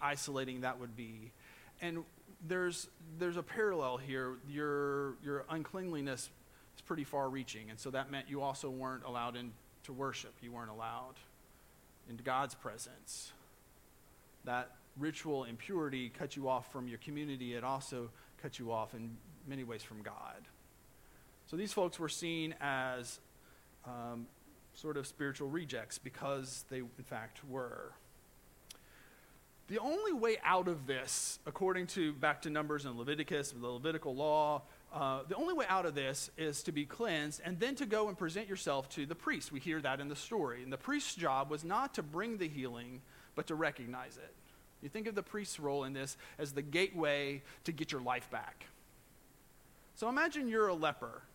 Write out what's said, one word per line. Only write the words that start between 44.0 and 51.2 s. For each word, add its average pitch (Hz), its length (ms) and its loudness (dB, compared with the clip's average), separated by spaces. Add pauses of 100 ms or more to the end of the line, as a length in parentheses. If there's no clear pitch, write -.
it. 156 160 -14 (500)
You 143 60 -6
think 214 180 -2
of 220 80 -2
the 196 80 2
priest's - 360 -4
role 143 260 2
in 135 80 -4
this 135 240 -4 (200)
as 147 140 -2
the 135 100 0
gateway 147 800 4 (220)
to 175 80 0
get 151 200 -2
your 139 100 0
life 123 280 0
back. - 360 -6 (1300)
So 220 140 0
imagine 294 380 4
you're 220 200 8
a 185 80 6
leper. 147 480 2 (120)